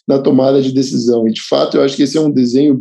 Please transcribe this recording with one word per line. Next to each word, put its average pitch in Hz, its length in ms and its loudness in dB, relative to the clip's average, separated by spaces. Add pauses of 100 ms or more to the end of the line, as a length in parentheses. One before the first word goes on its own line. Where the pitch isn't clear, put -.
na 139 120 2
tomada 135 420 2
de 131 100 0
decisão." 120 560 0
E, 110 60 0
de - 80 -8
fato, 151 380 -2
eu 143 40 2
acho 139 140 -2
que 147 60 0
esse 143 160 -2
é - 20 0
um 151 100 0
desenho 131 500 2